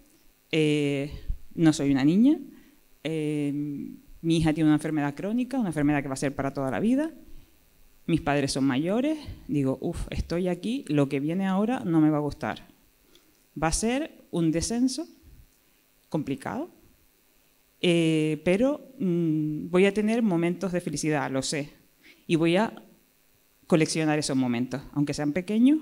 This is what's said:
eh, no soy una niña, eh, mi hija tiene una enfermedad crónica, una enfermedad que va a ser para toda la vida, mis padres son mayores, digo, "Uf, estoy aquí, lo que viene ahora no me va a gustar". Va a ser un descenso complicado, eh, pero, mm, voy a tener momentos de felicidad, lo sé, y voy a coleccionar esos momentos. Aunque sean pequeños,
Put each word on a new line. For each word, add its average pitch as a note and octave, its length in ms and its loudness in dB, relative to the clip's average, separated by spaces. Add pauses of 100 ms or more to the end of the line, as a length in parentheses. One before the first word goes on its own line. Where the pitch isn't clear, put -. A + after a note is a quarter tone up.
(520)
eh, D3 600 0 (420)
no D#3+ 200 6
soy C#3+ 180 0
una C3+ 120 2
niña, A3 360 6 (640)
eh, D3+ 500 -2 (680)
mi E3 160 2
hija D#3+ 160 4
tiene D#3 160 4
una D3+ 80 6
enfermedad D3+ 360 -2
crónica, B3 460 -4
una G#3+ 100 0
enfermedad D3 320 2
que C#3+ 60 -6
va C3+ 60 -4
a C3+ 40 -6
ser C#3 160 -2
para C3+ 200 -4
toda C3+ 180 -4
la G2+ 80 -2
vida, C4 320 0 (960)
mis D3 140 0
padres C#3 320 0
son C3+ 100 -2
mayores, F#3 540 0 (300)
digo, C3+ 340 0
"Uf, - 280 -6
estoy F3 380 -4
aquí, G3+ 400 -4
lo C#3+ 220 2
que C#3+ 100 -2
viene E3+ 260 -2
ahora G3 400 0
no E3 160 4
me D3+ 80 6
va D3+ 80 2
a D3 40 -2
gustar". B2+ 460 -6 (920)
Va D#3 60 2
a D#3+ 60 -2
ser B3 580 -4
un E3 200 0
descenso A#3+ 560 -2 (1040)
complicado, F3 600 -6 (1120)
eh, D#3+ 600 2
pero, A#3 560 0
mm, D#3+ 720 0
voy F#3 160 4
a G3 80 2
tener G#3+ 280 0
momentos F3 500 0
de F3 100 -2
felicidad, D3 480 -2
lo C3+ 120 -2
sé, C#3+ 300 -4 (540)
y E3+ 100 0
voy E3+ 220 4
a A3 240 -2 (880)
coleccionar D#3 520 2
esos C#3+ 180 -2
momentos. B2 440 -2 (120)
Aunque C#3+ 200 0
sean D3 200 -4
pequeños, A3+ 480 4